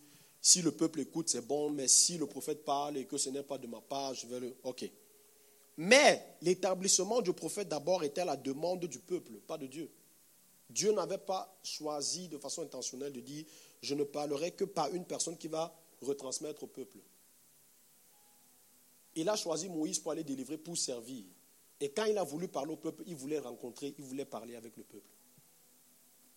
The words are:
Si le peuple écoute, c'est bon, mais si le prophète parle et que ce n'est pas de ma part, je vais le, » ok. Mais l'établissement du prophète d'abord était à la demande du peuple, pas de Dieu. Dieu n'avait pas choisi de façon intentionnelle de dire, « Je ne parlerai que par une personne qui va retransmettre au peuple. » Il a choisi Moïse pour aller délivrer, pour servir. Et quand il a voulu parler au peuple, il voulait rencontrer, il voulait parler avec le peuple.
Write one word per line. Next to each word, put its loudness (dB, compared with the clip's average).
Si 8
le 6
peuple 2
écoute, -4
c'est 0
bon, 2
mais 0
si 8
le 0
prophète -4
parle 0
et -4
que -4
ce 0
n'est -4
pas -6
de -10
ma -10
part, -4
je -10
vais -6
le, » -8
ok. -6
Mais 8
l'établissement 4
du 2
prophète -4
d'abord 0
était -2
à 2
la 0
demande -2
du -8
peuple, -6
pas -6
de -8
Dieu. -10
Dieu 4
n'avait 0
pas -4
choisi -4
de -10
façon -8
intentionnelle -8
de -10
dire, « -10
Je -2
ne 2
parlerai -2
que -2
par 0
une -2
personne -4
qui -10
va -2
retransmettre -4
au -8
peuple. » -12
Il 0
a 4
choisi -2
Moïse -2
pour -4
aller -4
délivrer, -6
pour -8
servir. -6
Et 0
quand 0
il 4
a 4
voulu -4
parler -2
au -8
peuple, -6
il -8
voulait -2
rencontrer, -8
il -12
voulait -6
parler -10
avec -14
le -14
peuple. -20